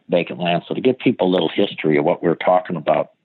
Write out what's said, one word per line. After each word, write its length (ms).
vacant 300
land. 280
So 80
to 60
give 180
people 280
a 40
little 180
history 480
of 80
what 160
we're 140
talking 400
about, 360